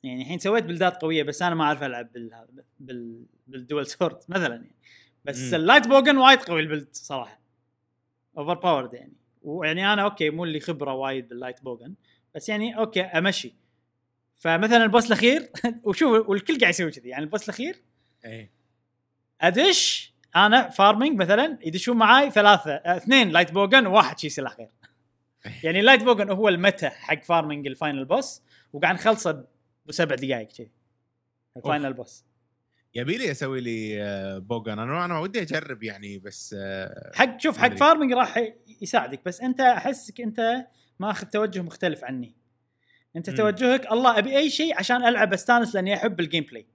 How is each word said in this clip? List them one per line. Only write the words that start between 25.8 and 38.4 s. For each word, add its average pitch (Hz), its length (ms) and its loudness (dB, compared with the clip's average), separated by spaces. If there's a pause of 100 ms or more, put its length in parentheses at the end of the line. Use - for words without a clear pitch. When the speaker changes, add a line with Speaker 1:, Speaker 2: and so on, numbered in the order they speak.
Speaker 1:
اللايت 233 220 8
بوغن 208 280 2
هو 202 180 2
المتا 185 400 0
حق - 340 -6
فارمينج 151 440 -2
الفاينل 135 380 -6
بوس، 135 380 -4 (300)
وقاعد 170 220 -2
نخلصه 185 500 -2 (420)
بسبع 151 280 -2
دقايق 127 380 -6
شي. 113 180 -20 (840)
الفاينل 147 300 -4
Speaker 2:
أوف. 131 100 -6
Speaker 1:
بوس. - 280 -20 (680)
Speaker 2:
يبي 143 240 -4
لي 240 120 -4
أسوي 135 300 -6
لي، 110 420 -6
آه، 98 360 -8
بوغن. 107 400 -8
أنا، 143 260 -4
أنا 175 140 -6
ودي 196 240 -6
أجرب 151 400 -10
يعني، 101 360 -12
بس، 98 400 -16
آه، 98 560 -12
Speaker 1:
حق، 240 260 2
شوف، - 160 -2
Speaker 2:
ما - 40 -6
Speaker 1:
حق - 60 2
Speaker 2:
أدري. 208 120 0
Speaker 1:
فارمينج 302 340 4
راح 247 260 2
ي-، 226 160 -4 (280)